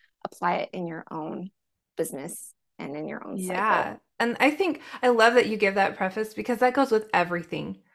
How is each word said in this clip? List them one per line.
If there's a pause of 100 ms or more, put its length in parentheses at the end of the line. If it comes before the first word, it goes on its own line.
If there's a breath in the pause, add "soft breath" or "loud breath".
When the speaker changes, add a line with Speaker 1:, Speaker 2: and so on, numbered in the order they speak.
(240)
Speaker 1:
apply
it
in
your
own (460)
business (240)
and
in
your
own
cycle.
Speaker 2:
Yeah. (240)
And
I
think (220 loud breath)
I
love
that
you
give
that
preface
because
that
goes
with
everything. (160 soft breath)